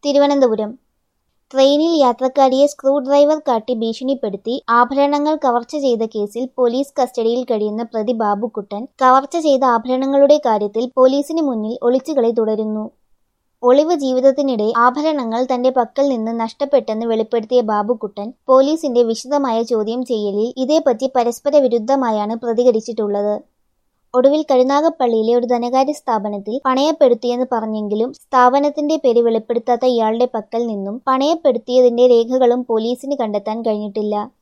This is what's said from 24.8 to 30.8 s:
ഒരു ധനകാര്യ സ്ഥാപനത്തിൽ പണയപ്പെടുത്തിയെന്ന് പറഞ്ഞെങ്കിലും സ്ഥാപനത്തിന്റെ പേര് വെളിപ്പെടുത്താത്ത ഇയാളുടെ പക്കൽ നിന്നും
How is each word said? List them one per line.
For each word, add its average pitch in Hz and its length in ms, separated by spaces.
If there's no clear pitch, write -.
ഒരു 240 120
ധനകാര്യ 247 460
സ്ഥാപനത്തിൽ 214 720
പണയപ്പെടുത്തിയെന്ന് 254 840
പറഞ്ഞെങ്കിലും 220 680
സ്ഥാപനത്തിന്റെ 285 840
പേര് 240 240
വെളിപ്പെടുത്താത്ത 233 680
ഇയാളുടെ 233 400
പക്കൽ 226 400
നിന്നും 202 280